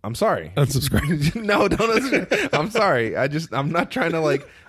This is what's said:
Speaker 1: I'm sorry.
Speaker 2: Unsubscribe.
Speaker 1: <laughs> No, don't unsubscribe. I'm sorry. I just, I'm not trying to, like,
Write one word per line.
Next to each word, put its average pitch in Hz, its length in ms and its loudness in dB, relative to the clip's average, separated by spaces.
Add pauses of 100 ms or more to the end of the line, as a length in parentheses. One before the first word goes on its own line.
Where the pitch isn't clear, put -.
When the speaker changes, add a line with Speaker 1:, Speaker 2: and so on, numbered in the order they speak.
Speaker 1:
I'm 110 100 -6
sorry. 120 420 0
Speaker 2:
Unsubscribe. 143 760 0
Speaker 1:
<laughs> 233 100 -6
No, 202 220 2
don't 165 140 0 (100)
unsubscribe. 262 640 0
I'm 156 140 0
sorry. 131 460 2
I 127 100 0
just, 151 260 -4
I'm 143 200 -2
not 170 180 0
trying 170 220 -2
to, 160 80 -2
like, 143 280 0 (200)